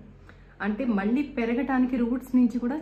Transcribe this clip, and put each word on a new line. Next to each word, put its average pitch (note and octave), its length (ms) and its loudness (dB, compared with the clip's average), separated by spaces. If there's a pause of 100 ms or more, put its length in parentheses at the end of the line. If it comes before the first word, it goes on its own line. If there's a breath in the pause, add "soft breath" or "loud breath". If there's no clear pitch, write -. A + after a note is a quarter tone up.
(600 loud breath)
అంటే G#3+ 240 -2
మళ్ళీ A3+ 380 0
పెరగటానికి B3+ 760 0
రూట్స్ B3 400 0
నుంచి B3 220 4
కూడా B3 240 -4